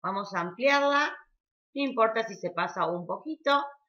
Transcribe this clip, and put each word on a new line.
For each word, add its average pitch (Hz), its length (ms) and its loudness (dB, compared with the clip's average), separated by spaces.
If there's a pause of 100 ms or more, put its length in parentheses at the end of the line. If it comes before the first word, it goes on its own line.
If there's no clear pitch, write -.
Vamos 190 320 -4
a 180 60 0
ampliarla, 285 720 2 (600)
no 277 100 0
importa 220 420 2
si 196 100 -10
se 170 160 -6
pasa 170 380 -2
un 175 160 -4
poquito 285 600 -2 (240)